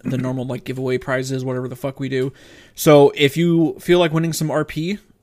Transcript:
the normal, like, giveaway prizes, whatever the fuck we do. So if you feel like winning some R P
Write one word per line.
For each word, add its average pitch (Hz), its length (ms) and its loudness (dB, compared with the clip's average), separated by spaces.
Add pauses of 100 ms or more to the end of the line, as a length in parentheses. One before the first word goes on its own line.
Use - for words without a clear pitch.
the 131 140 -4
normal, 127 280 -4
like, 123 180 -8
giveaway 127 340 -4
prizes, 131 460 -4
whatever 127 240 -6
the 120 80 -12
fuck 139 240 -8
we 135 80 -6
do. 131 240 -2 (420)
So 143 400 6
if 143 220 0
you 165 440 2
feel 175 180 2
like 170 140 2
winning 165 200 -2
some 151 180 -4
R 151 140 -2
P 170 340 -6 (240)